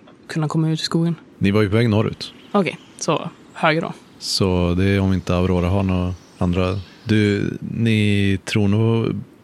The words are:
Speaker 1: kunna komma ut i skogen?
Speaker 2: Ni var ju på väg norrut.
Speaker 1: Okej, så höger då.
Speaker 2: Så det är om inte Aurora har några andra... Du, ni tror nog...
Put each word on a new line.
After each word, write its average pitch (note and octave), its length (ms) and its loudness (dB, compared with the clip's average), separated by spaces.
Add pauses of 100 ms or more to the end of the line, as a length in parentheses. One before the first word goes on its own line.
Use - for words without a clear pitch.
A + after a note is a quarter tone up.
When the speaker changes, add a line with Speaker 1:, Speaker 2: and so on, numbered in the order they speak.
(280)
Speaker 1:
kunna D#3 200 -4
komma D#3+ 220 0
ut D#3+ 120 -2
i - 20 -4
skogen? E3 320 0 (220)
Speaker 2:
Ni G2 140 0
var G#2+ 100 4
ju G2+ 80 2
på G2+ 60 0
väg A#2+ 140 2
norrut. G#2 440 -2 (180)
Speaker 1:
Okej, G3 260 0 (200)
så - 320 -4 (240)
höger D#3+ 280 0
då. - 120 -6 (260)
Speaker 2:
Så F2+ 540 0
det F#2 120 2
är G2 140 2
om F#2+ 140 2
inte F2+ 220 -2
Aurora F2+ 340 2
har G2 140 0
några F2+ 300 -2 (240)
andra... F#2 420 0 (240)
Du, G#2 460 0 (100)
ni G#2 840 0
tror G#2 220 0
nog... A2 540 0 (220)